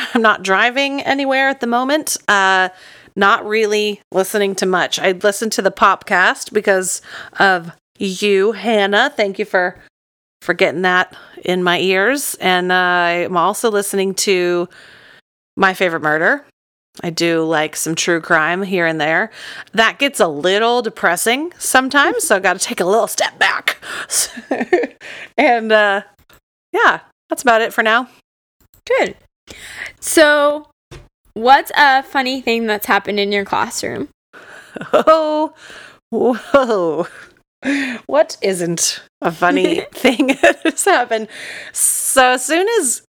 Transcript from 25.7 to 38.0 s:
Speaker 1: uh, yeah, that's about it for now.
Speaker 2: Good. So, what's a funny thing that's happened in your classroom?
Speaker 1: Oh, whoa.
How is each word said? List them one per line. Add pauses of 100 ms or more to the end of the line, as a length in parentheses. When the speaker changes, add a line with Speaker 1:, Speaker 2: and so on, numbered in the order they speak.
Speaker 1:
uh, (720)
yeah, (300)
that's
about
it
for
now. (760)
Speaker 2:
Good. (840)
So, (680)
what's
a
funny
thing
that's
happened
in
your
classroom? (840)
Speaker 1:
Oh, (580)
whoa. (960)